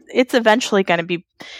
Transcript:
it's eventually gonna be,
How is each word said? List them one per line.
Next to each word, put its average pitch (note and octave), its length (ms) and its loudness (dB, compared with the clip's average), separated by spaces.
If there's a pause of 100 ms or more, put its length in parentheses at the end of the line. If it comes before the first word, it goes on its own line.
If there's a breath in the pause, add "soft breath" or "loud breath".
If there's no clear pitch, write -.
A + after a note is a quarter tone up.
(120)
it's B3+ 220 0
eventually A3 500 2
gonna E3+ 200 0
be, F3 200 -6 (360 loud breath)